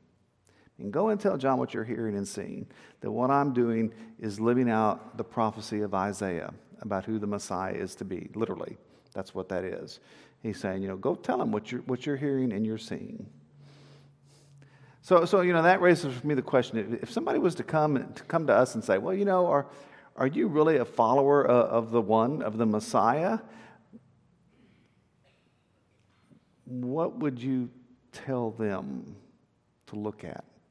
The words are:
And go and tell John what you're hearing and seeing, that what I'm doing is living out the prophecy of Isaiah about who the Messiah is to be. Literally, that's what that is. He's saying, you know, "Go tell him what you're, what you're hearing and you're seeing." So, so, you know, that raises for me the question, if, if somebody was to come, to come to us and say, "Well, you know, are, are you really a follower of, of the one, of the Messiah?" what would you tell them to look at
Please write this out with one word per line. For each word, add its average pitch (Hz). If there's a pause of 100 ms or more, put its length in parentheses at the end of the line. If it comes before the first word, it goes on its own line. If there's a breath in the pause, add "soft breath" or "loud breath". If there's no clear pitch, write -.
(800 soft breath)
And 101
go 190
and 208
tell 190
John 131
what 127
you're 110
hearing 113
and 101
seeing, 101 (360 loud breath)
that -
what 123
I'm 143
doing 113 (260 loud breath)
is 104
living 120
out 110
the 113
prophecy 107
of 98
Isaiah 95 (260)
about 98
who 110
the 101
Messiah 95
is 92
to -
be. 92
Literally, 104 (360 soft breath)
that's -
what 92
that 92
is. - (440 loud breath)
He's 110
saying, 95
you 98
know, 95
"Go 139
tell -
him 254
what 104
you're, 123
what 127
you're 147
hearing 131
and 104
you're 110
seeing." - (1800 loud breath)
So, 175
so, 190
you 180
know, 165
that 185
raises 170
for 123
me 147
the 127
question, 123
if, 107
if -
somebody -
was 170
to -
come, 156
to -
come 160
to 127
us 123
and 113
say, 98
"Well, 190
you 202
know, 185
are, 143 (500 loud breath)
are 131
you 175
really 156
a 120
follower 135
of, 117
of 113
the 117
one, 110
of 110
the 117
Messiah?" 127 (3250 loud breath)
what 127
would 131
you 127 (400)
tell 123
them 95 (720)
to -
look 104
at - (260)